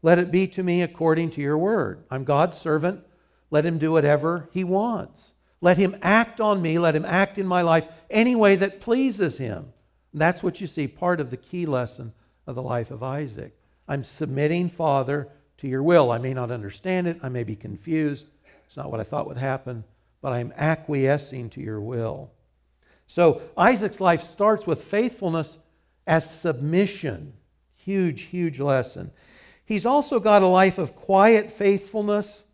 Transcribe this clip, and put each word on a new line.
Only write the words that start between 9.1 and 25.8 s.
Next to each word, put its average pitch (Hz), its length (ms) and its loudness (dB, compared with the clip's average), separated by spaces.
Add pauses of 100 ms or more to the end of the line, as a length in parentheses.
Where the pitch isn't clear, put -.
him." 101 340 -8 (400)
That's 165 300 0
what 185 180 -4
you 196 60 -8
see, 147 220 -6
part 175 320 -2
of 131 100 -6
the 127 80 -10
key 175 260 -8
lesson 123 480 -6 (340)
of 139 80 -10
the 127 80 -8
life 123 280 -6
of 117 120 -12
Isaac. 135 520 -10 (360)
I'm 139 140 -6
submitting, 156 640 -2
"Father, 143 600 -2 (280)
to - 100 -12
your 131 160 -2
will. 151 300 4
I 117 60 -2
may 131 160 -6
not 123 160 -6
understand 170 580 -4
it. 170 140 -6
I 131 80 -8
may 123 120 -4
be 110 140 -8
confused. 151 680 -4 (400)
It's - 100 -20
not 135 140 -12
what 113 100 -6
I 110 40 -6
thought - 220 -6
would 127 120 -12
happen, 131 440 -6 (380)
but 135 120 -6
I'm 120 240 -6
acquiescing 143 920 -2
to 135 120 -14
your 107 180 -8
will." 117 500 -8 (760)
So 170 340 2 (160)
Isaac's 202 440 2
life 170 220 2
starts 214 440 0
with 160 180 -4
faithfulness 196 720 -4 (500)